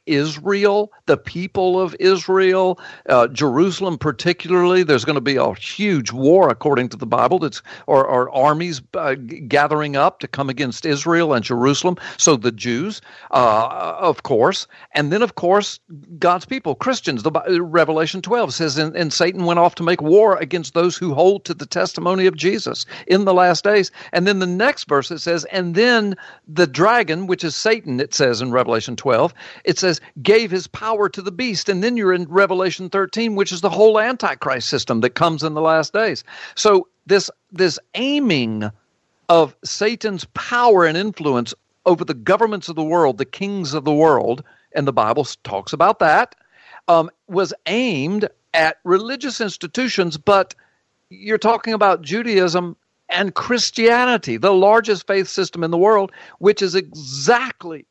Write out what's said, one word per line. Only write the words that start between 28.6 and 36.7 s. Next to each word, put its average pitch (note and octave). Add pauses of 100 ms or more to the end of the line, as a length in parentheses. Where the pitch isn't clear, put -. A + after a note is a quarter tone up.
twelve, C3+ (300)
it D#3+
says, F3+ (220)
"gave G#3
his F3+
power G#3+
to -
the F#3+
beast." G3+
And F#3
then A#3+
you're G3
in F3+
Revelation F#3
thirteen, G#3
which G3
is F3+
the G3
whole G#3+
Antichrist E3+
system A#2+
that B2
comes D#3+
in D#3
the D3+
last D#3+
days. G#3 (320)
So G3+ (200)